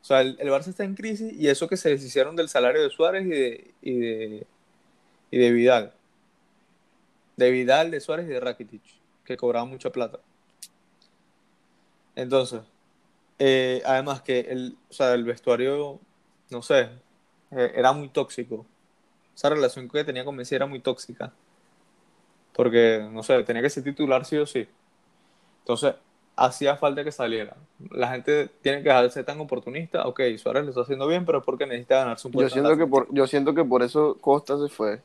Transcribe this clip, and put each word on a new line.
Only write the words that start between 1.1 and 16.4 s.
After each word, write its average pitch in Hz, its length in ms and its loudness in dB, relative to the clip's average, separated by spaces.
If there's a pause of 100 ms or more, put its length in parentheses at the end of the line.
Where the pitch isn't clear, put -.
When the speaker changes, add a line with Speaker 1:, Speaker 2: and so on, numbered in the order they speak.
Speaker 1:
y 151 140 0
eso 139 200 2
que 185 100 -2
se 165 120 0
deshicieron 139 460 0
del 165 140 -2
salario 131 340 2
de 139 60 2
Suárez 185 360 0
y 185 40 -2
de, 135 520 -2
y 123 180 -4
de, 110 480 -6 (840)
y - 60 0
de 120 140 6
Vidal. 120 420 2 (1400)
De 123 140 6
Vidal, 131 400 2
de 151 100 -6
Suárez 165 240 -6
y 160 40 -10
de 127 100 -4
Rakitic, 113 420 -10 (420)
que 127 140 -10
cobraban 120 320 -2
mucha 131 220 -10
plata. 120 280 -6 (2000)
Entonces, 127 460 -2 (760)
eh, 131 460 2
además 135 360 -2
que 127 200 -2
el, 127 360 -8 (120)
o - 40 -20
sea, 127 200 2
el 120 100 0
vestuario, 131 760 -2 (500)